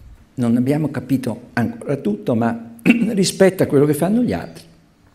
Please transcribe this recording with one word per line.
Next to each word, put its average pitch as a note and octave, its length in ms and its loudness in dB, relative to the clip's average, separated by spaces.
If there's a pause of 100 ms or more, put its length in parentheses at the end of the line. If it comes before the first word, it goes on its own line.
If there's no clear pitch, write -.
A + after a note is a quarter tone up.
(340)
Non A#2 240 0
abbiamo C#3 340 0
capito - 600 -4
ancora - 420 -4
tutto, G#2+ 400 -2
ma A#2 440 -4
<clears throat> - 40 -10
rispetto G3 800 2
a - 20 0
quello C#3+ 200 4
che D3+ 80 2
fanno F#3 280 0
gli D#3+ 120 0
altri, - 320 -8 (500)